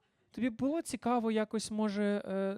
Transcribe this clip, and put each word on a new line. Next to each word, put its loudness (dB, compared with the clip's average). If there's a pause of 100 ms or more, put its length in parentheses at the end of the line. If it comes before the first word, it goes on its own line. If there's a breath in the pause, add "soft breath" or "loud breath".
(300)
тобі -2
було 0
цікаво 0
якось, 0
може, 0
е, 0